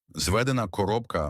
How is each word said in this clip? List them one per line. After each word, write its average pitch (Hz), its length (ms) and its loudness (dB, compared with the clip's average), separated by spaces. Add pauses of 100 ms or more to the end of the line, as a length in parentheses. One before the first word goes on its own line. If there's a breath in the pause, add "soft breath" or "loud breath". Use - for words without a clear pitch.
(160)
Зведена 110 520 2
коробка 95 640 -2